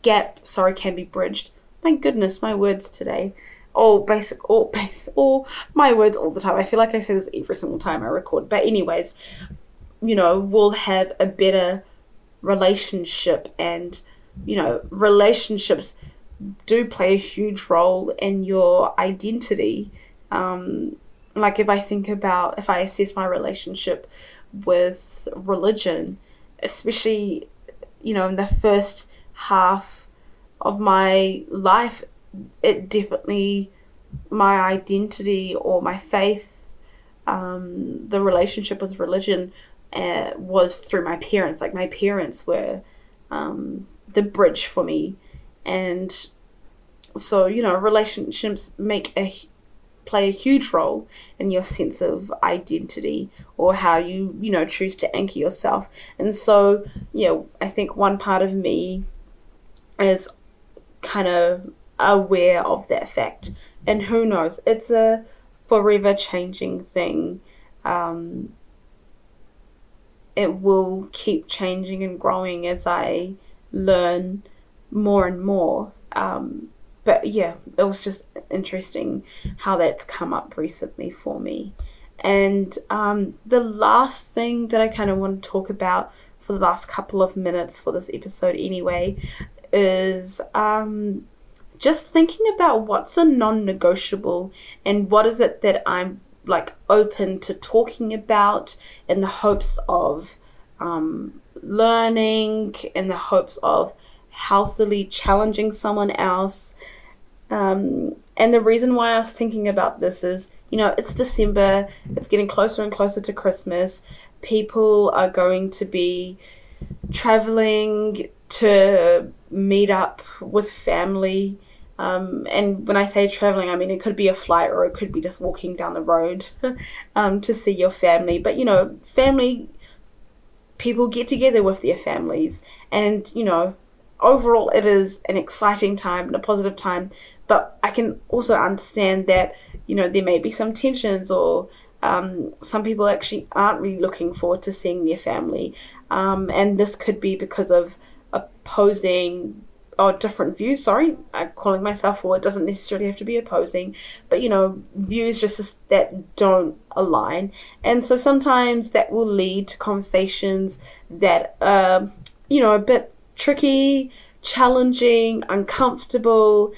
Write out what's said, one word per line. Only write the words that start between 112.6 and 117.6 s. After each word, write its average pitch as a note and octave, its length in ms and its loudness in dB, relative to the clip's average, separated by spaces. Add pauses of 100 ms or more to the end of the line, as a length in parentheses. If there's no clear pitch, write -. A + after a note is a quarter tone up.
and G#3 80 -4
closer G3+ 300 0
to G3+ 120 -8
Christmas. F#3 680 -4 (400)
People G#3+ 720 2
are F#3 160 2
going F#3 420 0
to G3 140 -8
be F3+ 520 -4 (720)
traveling G#3+ 1200 0 (200)